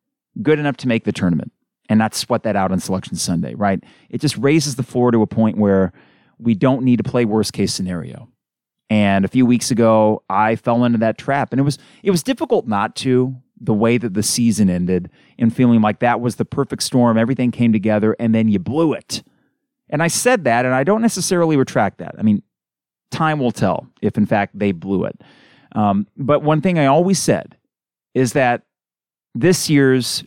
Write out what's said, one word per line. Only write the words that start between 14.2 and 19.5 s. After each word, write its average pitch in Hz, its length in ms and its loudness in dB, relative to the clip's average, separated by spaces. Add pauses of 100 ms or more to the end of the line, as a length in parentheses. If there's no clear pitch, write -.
season 107 460 0
ended 90 400 -2 (300)
and 117 160 0
feeling 120 260 4
like 107 200 0
that 120 200 0
was 120 160 -4
the 113 80 -4
perfect - 380 -6
storm. 120 340 2
Everything 120 360 0
came 117 200 2
together 107 460 0
and 113 160 0
then 113 140 2
you 101 100 2
blew 135 340 -2
it. - 300 -10 (640)